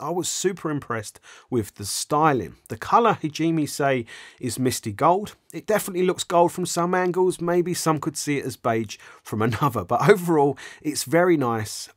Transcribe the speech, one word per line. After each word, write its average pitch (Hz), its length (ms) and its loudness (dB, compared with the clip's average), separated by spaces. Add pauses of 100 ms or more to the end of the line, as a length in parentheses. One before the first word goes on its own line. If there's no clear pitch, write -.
I 147 100 -6
was 175 180 -4
super 185 400 -2
impressed 120 520 -6 (280)
with 117 280 -2
the 101 80 -10
styling. 139 720 0 (100)
The 113 100 -12
colour, 214 460 2
Hajime 156 460 -2
say, 135 360 0 (360)
is 123 180 -4
misty 127 320 -2
gold. 170 460 0 (160)
It 170 160 -8
definitely 190 360 0
looks 180 200 0
gold 175 260 4
from 180 160 -4
some 175 260 0
angles, 180 480 2
maybe 175 320 0
some 160 280 0
could 147 160 -4
see 143 220 -2
it - 80 -4
as 131 100 -8
beige 113 400 -2 (260)
from 110 200 -4
another, 117 420 0
but 127 260 4
overall 170 480 4 (240)
it's 143 220 -4
very 170 320 4
nice 117 600 -2